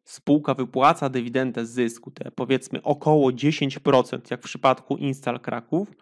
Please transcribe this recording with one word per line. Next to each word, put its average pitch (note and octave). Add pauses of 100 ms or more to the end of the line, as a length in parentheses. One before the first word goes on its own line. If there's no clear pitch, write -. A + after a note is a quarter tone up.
spółka -
wypłaca C3+
dywidendę B2
z A2+
zysku, A#2
te -
powiedzmy -
około D3
dziesięć C#3
procent, C3
jak B2
w -
przypadku -
Instal C3+
Kraków, A#2+ (140)